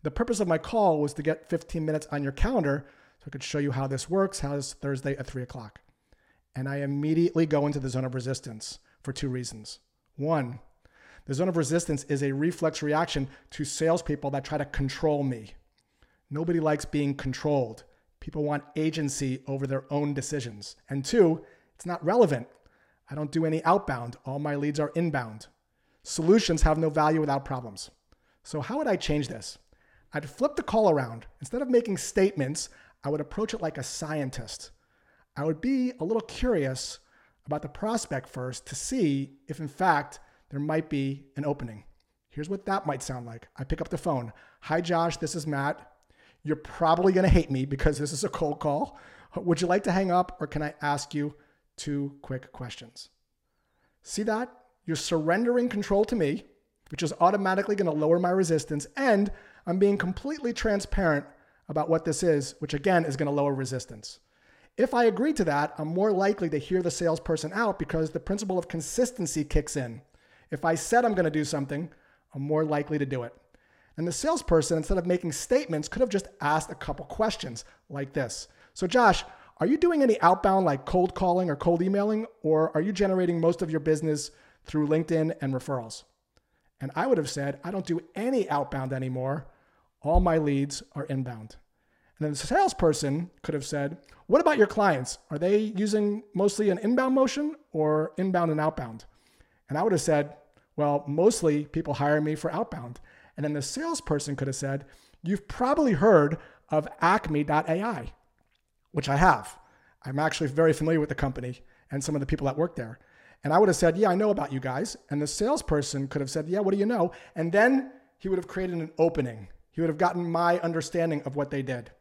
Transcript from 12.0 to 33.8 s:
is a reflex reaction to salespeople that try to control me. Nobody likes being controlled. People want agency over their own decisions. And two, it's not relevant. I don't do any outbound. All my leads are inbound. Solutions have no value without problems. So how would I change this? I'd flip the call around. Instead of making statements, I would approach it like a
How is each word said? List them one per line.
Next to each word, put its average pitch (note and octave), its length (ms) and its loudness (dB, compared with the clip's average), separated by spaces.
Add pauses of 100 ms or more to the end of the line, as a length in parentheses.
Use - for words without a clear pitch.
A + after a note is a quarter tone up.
is C#3 180 -2
a C#3 80 0
reflex D#3 500 -2
reaction D3+ 460 0 (220)
to D3+ 160 -6
salespeople D#3+ 680 -2
that C3+ 140 -4
try D3+ 120 -4
to C#3+ 60 -2
control C#3+ 600 -2
me. A2+ 320 -6 (760)
Nobody E3 320 0
likes D3+ 240 0
being C#3+ 280 0
controlled. C3+ 680 -2 (380)
People D3 240 -4
want D3 180 -2 (140)
agency C#3+ 720 -2
over C#3 200 -4
their C3+ 240 -4
own D3 220 -2
decisions. A#2+ 640 -8 (120)
And C#3 140 -4
two, E3 400 6 (320)
it's - 100 -20
not F3 200 -6
relevant. E3+ 420 4 (640)
I C#3+ 40 -10
don't D3 180 -6
do D#3+ 120 0
any D#3+ 200 0
outbound. C#3+ 580 0
All C3+ 160 -6
my D3 160 -4
leads D3 240 -2
are D3 160 -2
inbound. C3 520 -2 (540)
Solutions F3 600 4
have D#3 160 6
no D#3+ 120 2
value D#3 300 4
without C#3 240 0
problems. B2 480 -10 (500)
So D3+ 200 -8
how G#3+ 160 -6
would D4+ 100 -2
I G3+ 80 2
change D3 320 -2
this? - 320 -14 (540)
I'd D3+ 160 -8
flip D4 260 -2
the - 80 -4
call G#3+ 260 4
around. A#2+ 380 -2 (140)
Instead A#3+ 200 -6
of B3+ 80 -4
making A#3 280 2
statements, E3+ 720 -2 (340)
I C#3+ 60 -4
would D3+ 100 -2
approach G#3+ 340 -6
it G#3+ 80 -6
like D#3+ 160 -6
a E3+ 60 -8